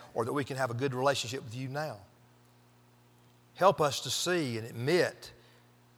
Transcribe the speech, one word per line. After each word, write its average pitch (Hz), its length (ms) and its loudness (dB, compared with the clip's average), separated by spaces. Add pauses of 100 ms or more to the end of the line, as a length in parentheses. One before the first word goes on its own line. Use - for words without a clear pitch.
(140)
or 117 100 0
that 127 80 -4
we 143 120 0
can 135 120 -6
have 131 140 0
a 117 40 -4
good 131 200 -2
relationship 127 500 0
with 113 100 -12
you 131 140 -6
now. 139 280 -6 (1600)
Help 185 260 6
us 139 180 2
to 127 100 -6
see 156 460 0
and 110 100 -6
admit 120 640 0 (680)